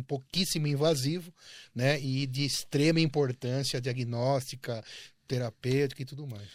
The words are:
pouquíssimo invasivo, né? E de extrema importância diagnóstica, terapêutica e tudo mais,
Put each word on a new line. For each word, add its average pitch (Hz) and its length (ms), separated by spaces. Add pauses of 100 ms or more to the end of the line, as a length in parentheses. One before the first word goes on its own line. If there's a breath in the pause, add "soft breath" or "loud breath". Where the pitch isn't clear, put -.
pouquíssimo 151 640
invasivo, 151 640 (440 loud breath)
né? 135 260
E 135 260
de 135 160
extrema 151 580
importância 131 840
diagnóstica, 123 1000 (440 loud breath)
terapêutica 127 760
e 131 60
tudo 143 200
mais, 104 280